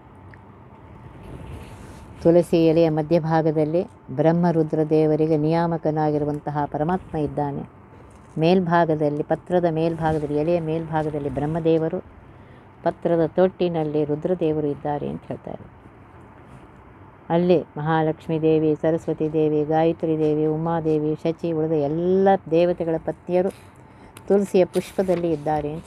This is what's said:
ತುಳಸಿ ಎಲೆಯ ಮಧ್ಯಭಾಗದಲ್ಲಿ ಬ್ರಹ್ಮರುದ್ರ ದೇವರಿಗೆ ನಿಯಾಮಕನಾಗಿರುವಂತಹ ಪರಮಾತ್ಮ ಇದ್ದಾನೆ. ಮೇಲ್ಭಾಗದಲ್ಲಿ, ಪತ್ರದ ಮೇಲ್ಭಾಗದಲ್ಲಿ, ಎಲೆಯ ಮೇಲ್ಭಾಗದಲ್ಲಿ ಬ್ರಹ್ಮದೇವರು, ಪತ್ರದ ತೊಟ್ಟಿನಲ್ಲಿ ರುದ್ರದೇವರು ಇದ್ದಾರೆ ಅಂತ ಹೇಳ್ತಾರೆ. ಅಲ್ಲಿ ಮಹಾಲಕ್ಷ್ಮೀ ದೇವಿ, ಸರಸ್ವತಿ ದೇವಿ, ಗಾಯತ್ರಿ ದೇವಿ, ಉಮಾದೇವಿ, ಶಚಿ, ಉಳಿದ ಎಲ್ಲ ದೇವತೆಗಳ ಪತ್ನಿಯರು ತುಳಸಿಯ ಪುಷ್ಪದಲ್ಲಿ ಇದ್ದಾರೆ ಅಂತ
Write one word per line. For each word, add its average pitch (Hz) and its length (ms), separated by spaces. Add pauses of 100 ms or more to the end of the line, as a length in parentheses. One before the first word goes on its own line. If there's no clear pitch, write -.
(2250)
ತುಳಸಿ 170 440
ಎಲೆಯ 160 220
ಮಧ್ಯಭಾಗದಲ್ಲಿ 160 1000 (240)
ಬ್ರಹ್ಮರುದ್ರ 160 760
ದೇವರಿಗೆ 156 480
ನಿಯಾಮಕನಾಗಿರುವಂತಹ 151 1300
ಪರಮಾತ್ಮ 160 520
ಇದ್ದಾನೆ. 143 680 (540)
ಮೇಲ್ಭಾಗದಲ್ಲಿ, 160 840
ಪತ್ರದ 170 420
ಮೇಲ್ಭಾಗದಲ್ಲಿ, 160 720
ಎಲೆಯ 170 220
ಮೇಲ್ಭಾಗದಲ್ಲಿ 156 680
ಬ್ರಹ್ಮದೇವರು, 160 720 (840)
ಪತ್ರದ 170 420 (100)
ತೊಟ್ಟಿನಲ್ಲಿ 165 680
ರುದ್ರದೇವರು 156 640
ಇದ್ದಾರೆ 143 420
ಅಂತ 156 180
ಹೇಳ್ತಾರೆ. - 380 (1600)
ಅಲ್ಲಿ 170 360 (120)
ಮಹಾಲಕ್ಷ್ಮೀ 160 640
ದೇವಿ, 156 360
ಸರಸ್ವತಿ 160 580
ದೇವಿ, 151 300
ಗಾಯತ್ರಿ 160 540
ದೇವಿ, 151 280
ಉಮಾದೇವಿ, 156 720
ಶಚಿ, 165 360
ಉಳಿದ 160 200
ಎಲ್ಲ 170 560 (240)
ದೇವತೆಗಳ 170 440 (100)
ಪತ್ನಿಯರು 180 440 (760)
ತುಳಸಿಯ 196 380
ಪುಷ್ಪದಲ್ಲಿ 175 680
ಇದ್ದಾರೆ 151 420
ಅಂತ 165 140